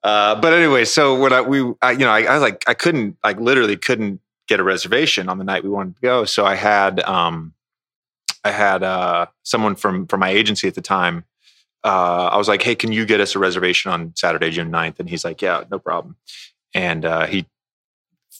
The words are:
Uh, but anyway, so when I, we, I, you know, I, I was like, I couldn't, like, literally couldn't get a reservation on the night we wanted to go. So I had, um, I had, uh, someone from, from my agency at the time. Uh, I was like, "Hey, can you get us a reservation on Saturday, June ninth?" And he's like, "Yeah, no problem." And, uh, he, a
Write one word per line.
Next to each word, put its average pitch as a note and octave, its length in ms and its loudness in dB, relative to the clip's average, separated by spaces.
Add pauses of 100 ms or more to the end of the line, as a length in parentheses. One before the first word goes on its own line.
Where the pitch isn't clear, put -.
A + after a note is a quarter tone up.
Uh, G#2 360 2
but E3 140 4
anyway, D3 320 4
so C3+ 340 2
when C3+ 140 4
I, C3 80 4
we, B2+ 400 0
I, B2 120 4
you A#2+ 120 -2
know, A#2 60 4
I, A2 140 4
I B2+ 100 2
was D3 80 2
like, G#2+ 240 -2
I B2 80 2
couldn't, B2+ 480 0
like, G#2 160 -2
literally A#2 360 2
couldn't G#2 460 -4 (260)
get G#2 120 2
a F#2+ 40 0
reservation F#2+ 680 0
on F#2 100 -6
the F#2+ 40 -8
night F#2+ 200 -4
we G2 80 -6
wanted G2 240 -6
to - 80 -12
go. B2 220 2
So G2+ 200 0
I G2 80 4
had, G2 520 2
um, E2 500 -2 (880)
I G#2 80 0
had, G2 320 0
uh, F2+ 420 -2 (160)
someone A2 320 0
from, F#2 320 -2
from G2 140 -2
my F#2 100 0
agency G2+ 380 0
at F2+ 80 -4
the F2+ 60 -8
time. F2 440 -2 (580)
Uh, F2+ 480 0
I - 60 2
was G#2 100 0
like, G2+ 140 0
"Hey, A#2+ 140 0
can A2+ 160 -4
you A2 120 -2
get G#2+ 160 2
us G2+ 160 0
a G2 40 -2
reservation F2+ 500 0
on E2+ 260 -6
Saturday, E2 360 -2
June E2 180 -6
ninth?" E2 300 -4
And F2 100 -10
he's E2+ 160 -8
like, E2 160 -8
"Yeah, F2 300 -2
no G2 80 -8
problem." E2 380 -8 (580)
And, E2+ 280 -4
uh, E2 220 -2
he, F#2 140 -4
a F2 60 -8 (960)